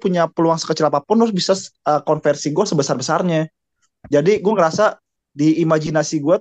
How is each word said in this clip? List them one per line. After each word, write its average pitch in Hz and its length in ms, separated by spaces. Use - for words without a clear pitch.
punya 180 300
peluang 165 300
sekecil 156 280
apapun, 151 320
lu 233 120
bisa, 190 200
eh, 147 160
konversi 151 520
gol 202 120
sebesar-besarnya. 160 800
Jadi 160 340
gue 208 100
ngerasa 175 420
di 156 320
imajinasi 156 600
gue 170 160